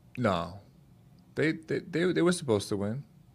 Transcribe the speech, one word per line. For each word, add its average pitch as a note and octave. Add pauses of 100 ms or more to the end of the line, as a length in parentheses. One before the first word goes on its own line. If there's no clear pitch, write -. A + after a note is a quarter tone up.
(180)
No. F#2+ (760)
They, D3
they, C#3
they, E3+
they D#3
were E3+
supposed A#2+
to G#2+
win. G#2+ (320)